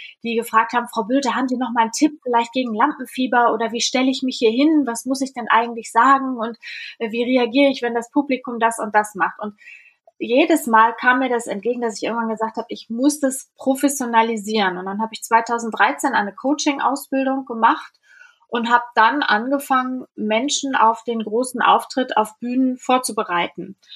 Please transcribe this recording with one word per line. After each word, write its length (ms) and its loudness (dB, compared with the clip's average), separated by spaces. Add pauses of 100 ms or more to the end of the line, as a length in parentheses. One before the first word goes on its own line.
(220)
die 140 -4
gefragt 380 0
haben, 180 0
„Frau 120 -2
Bülter, 300 0
haben 140 -2
Sie 80 -2
noch 160 -4
mal 120 2
einen 80 -4
Tipp 300 0
vielleicht 300 0
gegen 220 -2
Lampenfieber 800 0
oder 180 -2
wie 80 -4
stelle 300 0
ich 120 -2
mich 140 -2
hier 140 2
hin? 340 4
Was 220 -6
muss 160 -2
ich 100 -6
denn 160 -8
eigentlich 420 0
sagen 460 4
und, 220 -6 (400)
äh, 120 -4
wie 140 0
reagiere 460 4
ich, 100 -4
wenn 140 -2
das 160 -4
Publikum 480 -2
das 200 2
und 160 -4
das 200 0
macht?“ 260 -4
Und 180 -10 (600)
jedes 480 2
Mal 340 6
kam 200 4
mir 100 0
das 160 -2
entgegen, 340 -4
dass 160 -4
ich 60 -16
irgendwann 260 -2
gesagt 300 -4
habe, 100 -6
ich 220 -12
muss 300 0
das 360 -2
professionalisieren. 1200 0
Und 80 -10
dann 160 -6
habe 140 -6
ich 80 -14
zweitausenddreizehn 880 0
eine 220 -2
Coaching-Ausbildung 1120 -2
gemacht 480 0 (600)
und 160 -2
habe 140 4 (100)
dann 280 4
angefangen, 840 0 (100)
Menschen 640 -2
auf 280 2
den 200 -4
großen 380 -2
Auftritt 560 2
auf 200 -2
Bühnen 380 0
vorzubereiten. 1000 -4 (200)